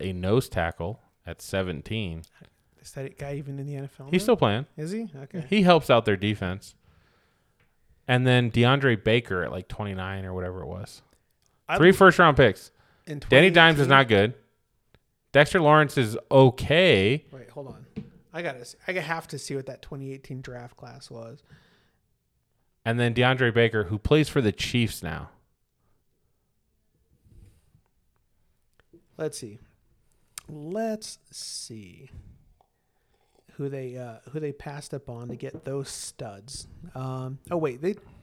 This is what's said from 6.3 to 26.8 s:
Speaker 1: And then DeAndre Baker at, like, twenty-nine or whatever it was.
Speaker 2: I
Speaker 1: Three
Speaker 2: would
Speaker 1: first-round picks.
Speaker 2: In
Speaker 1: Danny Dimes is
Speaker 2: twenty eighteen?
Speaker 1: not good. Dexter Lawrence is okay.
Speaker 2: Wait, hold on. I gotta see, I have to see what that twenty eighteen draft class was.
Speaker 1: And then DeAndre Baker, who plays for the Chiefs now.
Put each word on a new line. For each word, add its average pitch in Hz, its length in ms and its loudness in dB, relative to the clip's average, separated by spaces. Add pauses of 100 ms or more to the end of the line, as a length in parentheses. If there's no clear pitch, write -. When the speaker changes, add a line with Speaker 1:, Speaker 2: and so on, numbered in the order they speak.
Speaker 1:
And 127 180 2
then 123 240 4
DeAndre 120 540 2
Baker 110 400 0
at, 58 80 -6
like, 90 160 -12
twenty-nine 95 580 -8
or 92 80 -10
whatever 92 300 -8
it - 40 -12
was. 90 340 -14 (640)
Speaker 2:
I 175 100 -2
Speaker 1:
Three 175 120 8
Speaker 2:
would 190 80 6
Speaker 1:
first-round 170 400 8
picks. 120 340 2 (340)
Speaker 2:
In 147 240 -10
Speaker 1:
Danny 156 200 8
Dimes 165 300 6
is 135 80 2
Speaker 2:
twenty 135 160 8
eighteen? 113 160 4
Speaker 1:
not 110 120 2
good. - 20 -20 (1000)
Dexter 147 280 4
Lawrence 151 360 4
is 113 200 -2 (140)
okay. 135 1000 4
Speaker 2:
Wait, 127 180 -20
hold 139 180 -16
on. 117 180 -20 (480)
I 165 80 -10
gotta 127 240 -8
see, - 120 -20 (100)
I 185 60 -4
have 165 340 -6
to 147 100 -12
see 139 180 -10
what 135 120 -8
that 127 140 -16
twenty 135 320 -14
eighteen 135 280 -14
draft 123 360 -18
class 123 340 -20
was. 117 320 -18 (1400)
Speaker 1:
And 117 140 -2
then 120 140 0
DeAndre 123 400 2
Baker, 113 320 2
who 101 140 -6
plays 151 300 2
for 143 120 -2
the 104 120 0
Chiefs - 500 -4
now. 78 260 -10 (4000)